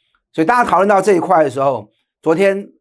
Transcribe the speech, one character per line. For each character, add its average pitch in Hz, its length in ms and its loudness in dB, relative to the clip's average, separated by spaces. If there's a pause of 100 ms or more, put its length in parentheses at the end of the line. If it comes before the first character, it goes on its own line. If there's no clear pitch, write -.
(320)
所 156 100 -4
以 160 40 -4
大 240 180 2
家 180 60 -6
讨 170 80 2
论 196 100 2
到 196 140 2
这 202 100 2
一 175 80 2
块 170 240 2
的 139 60 -4
时 123 100 -8
候， 131 300 -4 (320)
昨 165 120 0
天 196 460 -2